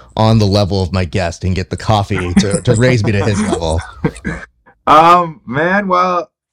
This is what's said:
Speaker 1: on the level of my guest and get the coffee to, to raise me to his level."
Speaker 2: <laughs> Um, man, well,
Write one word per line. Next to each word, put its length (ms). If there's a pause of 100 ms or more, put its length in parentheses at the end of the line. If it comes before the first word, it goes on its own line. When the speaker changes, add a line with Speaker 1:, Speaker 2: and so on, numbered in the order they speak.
(160)
Speaker 1:
on 240
the 80
level 340
of 120
my 100
guest 400
and 100
get 180
the 60
coffee 580
to, 260
to 140
raise 280
me 80
to 140
his 160
level." 440
Speaker 2:
<laughs> 40 (1000)
Um, 600
man, 400
well, 440 (220)